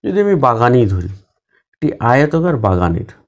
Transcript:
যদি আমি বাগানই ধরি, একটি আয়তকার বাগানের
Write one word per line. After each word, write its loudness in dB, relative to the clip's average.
যদি -2
আমি 2
বাগানই 2
ধরি, -4
একটি -6
আয়তকার 0
বাগানের -2